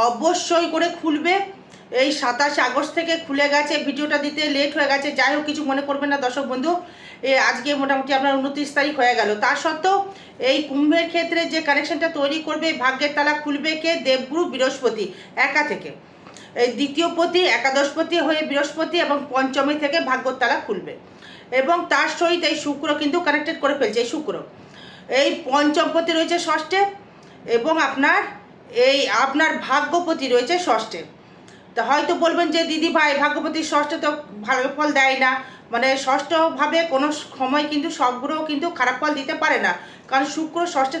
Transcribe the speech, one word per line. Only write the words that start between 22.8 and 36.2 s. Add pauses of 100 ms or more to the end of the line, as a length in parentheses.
কিন্তু
কানেক্টেড
করে
ফেলছে।
এই
শুক্র, (840)
এই (200)
পঞ্চম
পতি
রয়েছে (120)
ষষ্ঠে (760)
এবং (140)
আপনার (680)
এই (260)
আপনার (160)
ভাগ্যপতি
রয়েছে (120)
ষষ্ঠে। (760)
তা
হয়তো (120)
বলবেন
যে, (100)
"দিদি
ভাই, (120)
ভাগ্যপতি (120)
ষষ্ঠে
তো (360)
ভালো
ফল (100)
দেয়
না।" (420)
মানে (180)
ষষ্ঠভাবে (140)